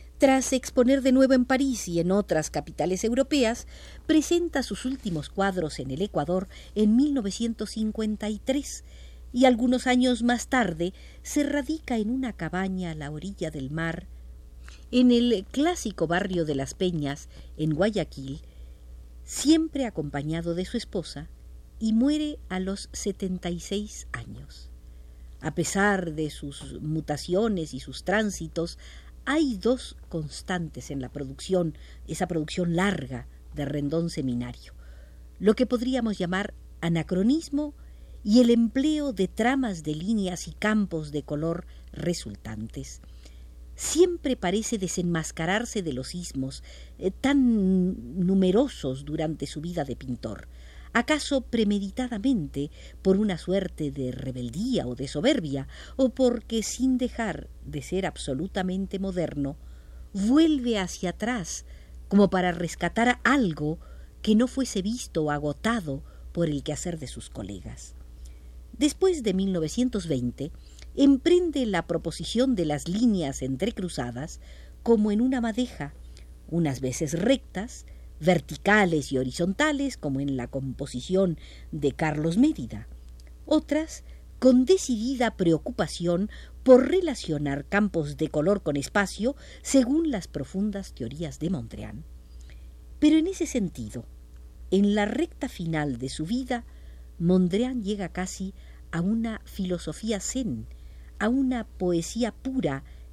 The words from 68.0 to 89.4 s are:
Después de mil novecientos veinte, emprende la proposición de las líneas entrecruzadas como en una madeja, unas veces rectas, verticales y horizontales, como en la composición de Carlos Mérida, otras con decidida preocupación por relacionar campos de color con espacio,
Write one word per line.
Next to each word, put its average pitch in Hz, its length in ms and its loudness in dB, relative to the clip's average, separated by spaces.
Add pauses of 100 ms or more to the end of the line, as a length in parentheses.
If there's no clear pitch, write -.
Después 302 460 2
de 208 100 2
mil 190 200 0
novecientos 180 540 0
veinte, 131 440 -2 (440)
emprende 285 720 6
la 185 180 0
proposición 175 720 0
de 175 100 2
las 147 220 -2
líneas 185 560 2
entrecruzadas 135 960 -4 (420)
como 214 300 4
en 208 100 2
una 262 180 2
madeja, 226 540 -4 (560)
unas 151 320 0
veces 131 320 -2
rectas, 208 720 0 (340)
verticales 170 920 4
y 135 60 0
horizontales, 240 800 0
como 139 220 -2
en 139 160 -2
la 120 120 -4
composición 139 920 -2 (340)
de 143 200 0
Carlos 156 460 0
Mérida, 139 500 2 (580)
otras 311 580 0 (360)
con 254 260 8
decidida 247 720 2
preocupación 175 920 0 (340)
por 254 260 10
relacionar 151 760 -2
campos 170 520 0
de 147 120 0
color 180 340 2
con 147 120 0
espacio, 202 600 0 (260)